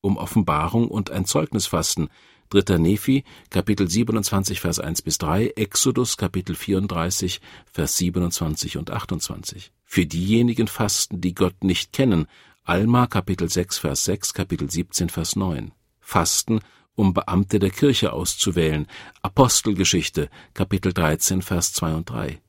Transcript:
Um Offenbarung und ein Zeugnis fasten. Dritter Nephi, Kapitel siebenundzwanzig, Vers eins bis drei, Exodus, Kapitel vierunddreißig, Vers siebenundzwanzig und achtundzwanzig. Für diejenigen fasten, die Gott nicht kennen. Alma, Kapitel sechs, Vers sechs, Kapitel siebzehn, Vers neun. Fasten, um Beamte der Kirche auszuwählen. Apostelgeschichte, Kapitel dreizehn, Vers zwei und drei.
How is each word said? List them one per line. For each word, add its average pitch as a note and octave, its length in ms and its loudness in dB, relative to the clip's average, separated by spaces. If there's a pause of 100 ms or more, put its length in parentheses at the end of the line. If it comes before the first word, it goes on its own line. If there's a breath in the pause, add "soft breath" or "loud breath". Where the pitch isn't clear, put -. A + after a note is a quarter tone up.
Um G2 180 0
Offenbarung F#2+ 680 2
und G2+ 220 -4
ein F#2+ 140 -2
Zeugnis B2+ 420 0
fasten. D#2+ 420 -2 (420 soft breath)
Dritter F#2+ 280 4
Nephi, G#2+ 460 2 (240 loud breath)
Kapitel G2 400 0
siebenundzwanzig, G2+ 720 0
Vers E2+ 180 -2
eins - 220 -4
bis - 160 -4
drei, D3+ 300 0 (100)
Exodus, A#2+ 640 0
Kapitel F2+ 360 -2
vierunddreißig, F2+ 880 -2 (320 loud breath)
Vers - 240 -2
siebenundzwanzig F2 800 -2
und - 140 -8
achtundzwanzig. - 840 -8 (100)
Für - 220 0
diejenigen A2 640 2
fasten, - 540 -2
die F2+ 120 0
Gott F#2 300 0
nicht - 300 0
kennen. G2 320 4 (380 soft breath)
Alma, A#2+ 420 4
Kapitel F2+ 420 -2
sechs, F2+ 300 -2
Vers - 260 -2
sechs, - 300 -4
Kapitel E2 360 -4
siebzehn, E2+ 380 -2
Vers - 280 -4
neun. E2 360 -2 (280)
Fasten, - 600 0 (340 soft breath)
um G2 200 4
Beamte F#2+ 440 2
der F#2+ 120 4
Kirche B2 420 2
auszuwählen. D#2 760 0 (360 loud breath)
Apostelgeschichte, F#2+ 1040 2 (240 loud breath)
Kapitel F#2+ 400 0
dreizehn, F2 480 2
Vers F2+ 320 -2
zwei D#2+ 220 -2
und E2 160 -6
drei. - 380 -8